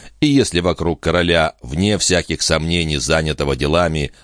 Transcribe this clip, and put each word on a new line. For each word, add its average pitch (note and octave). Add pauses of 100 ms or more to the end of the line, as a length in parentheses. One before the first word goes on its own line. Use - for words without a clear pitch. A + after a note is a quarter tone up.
(200)
И D3+
если A#2+
вокруг E2+
короля, E2+
вне F#2
всяких E2+
сомнений, D#2+
занятого D2
делами, D2+ (120)